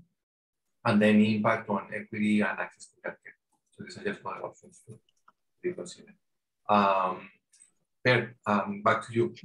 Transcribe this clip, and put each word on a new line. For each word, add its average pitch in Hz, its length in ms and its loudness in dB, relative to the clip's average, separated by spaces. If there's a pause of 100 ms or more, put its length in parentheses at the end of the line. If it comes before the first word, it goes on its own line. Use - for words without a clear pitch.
(840)
and 107 180 4
then 107 180 6
impact 110 480 2
on 104 240 -4
equity 104 480 -2
and 98 180 -2
access - 280 -12
to - 240 -14
healthcare. - 260 -20 (360)
So 101 100 -18
these - 160 -16
are - 60 -18
just 101 200 -6
other 95 200 -10
options - 420 -16
to 117 120 -20 (640)
be 180 100 -6
considered. - 420 -16 (540)
Um, 98 600 0 (760)
Per, 120 300 2 (120)
um, 101 360 -2
back 110 240 2
to 117 60 -16
you. 117 220 0 (100)